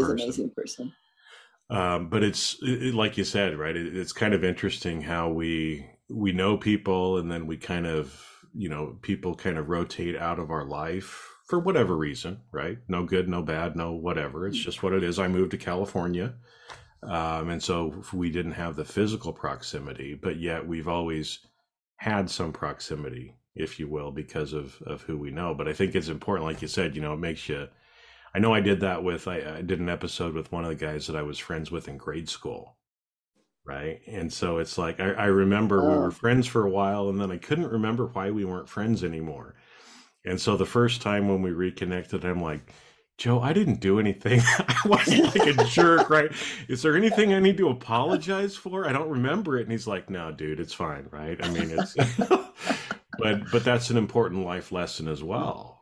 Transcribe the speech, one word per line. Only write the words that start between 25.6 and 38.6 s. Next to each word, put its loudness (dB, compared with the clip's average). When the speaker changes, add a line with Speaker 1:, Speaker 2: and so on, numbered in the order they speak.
Speaker 1:
I -2
think 2
it's -2
important, -2
like -4
you -8
said, -2
you -6
know, -4
it -6
makes -6
you, -6
I 0
know 6
I 6
did 4
that 0
with, -4
I, -6
I -8
did -2
an -2
episode -4
with -6
one -4
of -4
the -4
guys -6
that -6
I -2
was -8
friends -8
with -6
in -12
grade -8
school. -12
Right. -8
And -6
so -2
it's -4
like, -2
I, 2
I 0
remember 6
we 6
were 2
Speaker 2:
Oh. -4
Speaker 1:
friends 4
for 2
a 2
while, 2
and 0
then -2
I -4
couldn't 0
remember 0
why -2
we -2
weren't -6